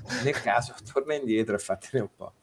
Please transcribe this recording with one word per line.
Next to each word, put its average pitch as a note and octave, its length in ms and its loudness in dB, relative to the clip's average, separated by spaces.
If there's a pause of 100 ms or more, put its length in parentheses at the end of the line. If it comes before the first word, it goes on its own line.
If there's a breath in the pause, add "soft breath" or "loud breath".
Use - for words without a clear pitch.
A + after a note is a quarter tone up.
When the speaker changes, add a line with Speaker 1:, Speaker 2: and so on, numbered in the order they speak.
Speaker 1:
<laughs> B2 220 -6
Speaker 2:
nel C#3+ 160 0
caso, A#2 320 2 (180)
torna D3 220 0
indietro A2+ 420 2
e G2+ 40 2
fattene - 440 -2
un G2 100 -6
po'. - 300 -14